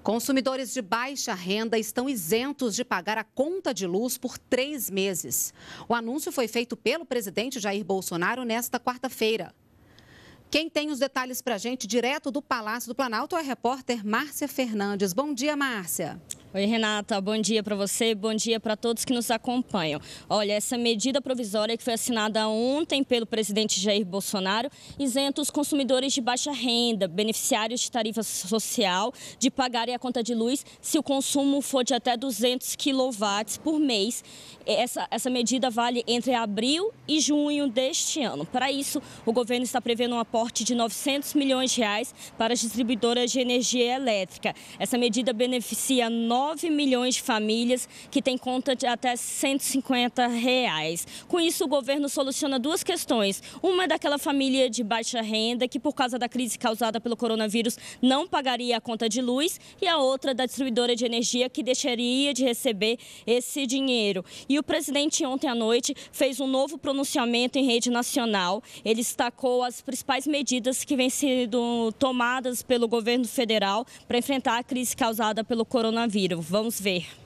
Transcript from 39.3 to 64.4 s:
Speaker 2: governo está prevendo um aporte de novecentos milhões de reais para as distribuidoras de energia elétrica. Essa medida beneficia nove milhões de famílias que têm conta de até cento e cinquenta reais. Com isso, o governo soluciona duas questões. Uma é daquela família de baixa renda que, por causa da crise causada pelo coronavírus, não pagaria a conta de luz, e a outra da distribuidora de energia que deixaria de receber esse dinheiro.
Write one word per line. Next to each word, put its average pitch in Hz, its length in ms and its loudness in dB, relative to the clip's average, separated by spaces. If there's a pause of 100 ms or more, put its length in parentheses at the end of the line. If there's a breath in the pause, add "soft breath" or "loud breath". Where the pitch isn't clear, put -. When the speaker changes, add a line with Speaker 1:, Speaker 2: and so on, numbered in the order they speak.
Speaker 2:
governo 247 300 0
está 240 180 -2
prevendo 240 320 0
um 240 40 0
aporte 226 460 -2
de 254 100 0
novecentos 269 600 -2
milhões 262 380 2
de - 100 0
reais 214 320 0 (240 loud breath)
para 226 160 2
as 226 60 0
distribuidoras 233 720 0
de 247 80 0
energia 247 560 2
elétrica. 214 600 -2 (240 loud breath)
Essa 220 200 0
medida 240 340 2
beneficia 247 800 0
nove 247 580 0
milhões 262 460 2
de - 80 -2
famílias 233 680 2 (220 loud breath)
que 277 100 2
têm 254 160 0
conta 254 400 0
de 254 100 -2
até 247 300 0
cento - 460 0
e - 20 -8
cinquenta 247 640 2
reais. 233 800 0 (200 loud breath)
Com 359 140 2
isso, 339 240 2
o 277 40 -2
governo 277 400 0
soluciona 269 500 0
duas 294 240 0
questões. 226 600 0 (200 loud breath)
Uma 370 220 4
é 339 40 0
daquela 294 300 0
família 269 500 2
de 226 160 -2
baixa 226 380 -2
renda 220 440 0
que, 254 140 -4
por 285 140 0
causa 254 240 0
da 233 100 -2
crise 240 300 -2
causada 226 420 0
pelo 233 160 -2
coronavírus, 220 600 0 (240 loud breath)
não 269 260 4
pagaria 247 480 0
a 220 60 -2
conta 226 260 -2
de 240 140 0
luz, 254 360 0 (220 loud breath)
e 381 80 2
a 330 80 4
outra 269 380 2
da 247 100 0
distribuidora 240 500 0
de 240 120 0
energia 240 420 0
que 302 140 -6
deixaria 247 720 0
de 247 100 0
receber 233 540 0 (280 loud breath)
esse 247 400 0
dinheiro. 233 560 0 (260 loud breath)